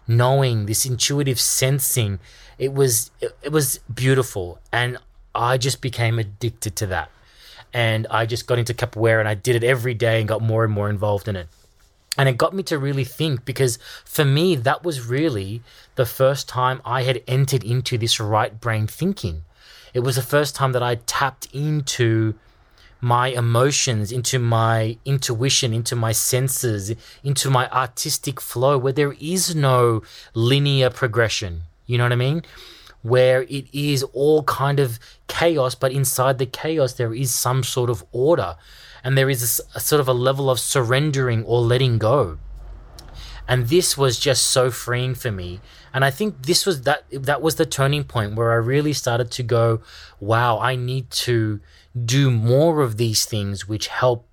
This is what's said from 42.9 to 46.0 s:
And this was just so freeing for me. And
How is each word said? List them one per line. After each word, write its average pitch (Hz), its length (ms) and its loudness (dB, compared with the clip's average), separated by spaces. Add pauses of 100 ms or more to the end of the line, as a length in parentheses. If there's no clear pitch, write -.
And 123 220 0
this 170 300 2
was 131 200 2
just - 280 0
so 127 260 2
freeing 123 440 -4
for 123 140 -6
me. 90 300 -8 (340)
And 135 120 2